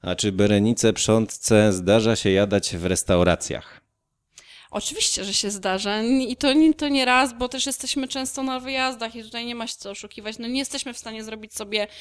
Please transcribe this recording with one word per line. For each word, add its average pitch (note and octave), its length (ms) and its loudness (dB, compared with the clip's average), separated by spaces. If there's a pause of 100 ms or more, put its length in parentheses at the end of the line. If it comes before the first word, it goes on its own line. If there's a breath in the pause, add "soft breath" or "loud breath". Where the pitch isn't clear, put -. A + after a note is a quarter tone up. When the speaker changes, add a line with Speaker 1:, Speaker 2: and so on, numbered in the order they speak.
Speaker 1:
A F2+ 140 -4
czy G#2 160 0
berenice G#2 640 4
przątce G#2+ 800 4
zdarza G#2+ 420 4
się - 140 0
jadać G2 460 2
w E2+ 100 -4
restauracjach? F2 960 0 (880 loud breath)
Speaker 2:
Oczywiście, B3 520 -4
że G3 100 -6
się G#3 180 -2
zdarza. G3 400 -2
N-, A#3 300 2
i B3 140 -4
to C#4 180 2
nie, D#4 200 6
to D4+ 140 -4
nie C4+ 180 2
raz, B3+ 280 2
bo B3 160 -6
też C4 160 -6
jesteśmy C4 420 -4
często C4 360 -6
na C4 160 -4
wyjazdach B3+ 560 -4
i A#3 80 -12
tutaj A#3 220 -10
nie A#3+ 100 -8
ma A3+ 120 -8
się - 100 -8
co G3+ 120 -14
oszukiwać. G#3 500 -12
No, A#3 80 -8
nie B3+ 120 -2
jesteśmy C4+ 340 -6
w - 40 -12
stanie A3 260 -12
zrobić A3 300 -14
sobie, G#3 340 -2 (140)